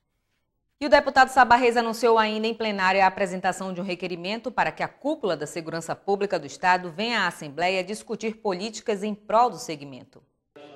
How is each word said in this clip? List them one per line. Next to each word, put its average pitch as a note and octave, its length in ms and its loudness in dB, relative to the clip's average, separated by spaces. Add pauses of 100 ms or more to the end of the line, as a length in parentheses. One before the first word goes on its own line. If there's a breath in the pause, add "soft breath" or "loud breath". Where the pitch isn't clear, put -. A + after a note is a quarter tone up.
(800)
E C#4+ 60 -6
o D4+ 40 -2
deputado C4+ 400 6
Sabá A#3+ 260 6
Reis A#3+ 200 4
anunciou A3+ 440 2
ainda G#3+ 260 0
em A3+ 80 -2
plenário G3 480 0
a F#3+ 60 6
apresentação F#3+ 680 -2
de F3 80 -8
um - 20 -6
requerimento F#3 680 -8
para E3 200 0
que E3+ 120 -6
a D#3+ 40 -2
cúpula C4+ 480 -4
da D3 120 -8
segurança E3 480 -8
pública G3 420 -2
do D3 80 -8
Estado F3+ 500 0
venha A3 260 -2
à F3+ 60 0
Assembleia F3 560 -2
discutir G#3+ 520 -8
políticas G#3 680 -6
em G#3 140 -6
prol A3+ 340 2
do E3+ 80 -8
segmento. C#3 640 -14 (540)